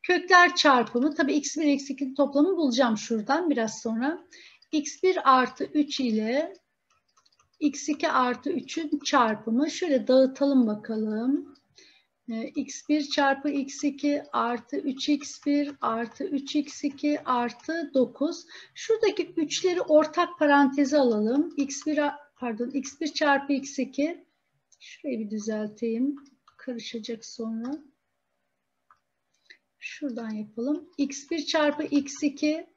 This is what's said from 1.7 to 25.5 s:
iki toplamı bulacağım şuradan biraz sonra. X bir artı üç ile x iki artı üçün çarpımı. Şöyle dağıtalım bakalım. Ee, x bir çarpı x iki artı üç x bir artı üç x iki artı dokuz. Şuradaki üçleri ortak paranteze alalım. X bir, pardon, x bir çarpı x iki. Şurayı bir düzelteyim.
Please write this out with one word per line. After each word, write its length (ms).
iki 200
toplamı 440
bulacağım 400
şuradan 520
biraz 320
sonra. 460
X 320
bir 360
artı 240
üç 360
ile 540
x 300
iki 200
artı 400
üçün 560
çarpımı. 640
Şöyle 360
dağıtalım 600
bakalım. 880
Ee, 240
x 340
bir 140
çarpı 460
x 340
iki 400
artı 440
üç 320
x 360
bir 260
artı 420
üç 320
x 280
iki 400
artı 680
dokuz. 520
Şuradaki 640
üçleri 440
ortak 580
paranteze 580
alalım. 600
X 280
bir, 140
pardon, 340
x 320
bir 60
çarpı 460
x 260
iki. 460
Şurayı 400
bir 100
düzelteyim. 840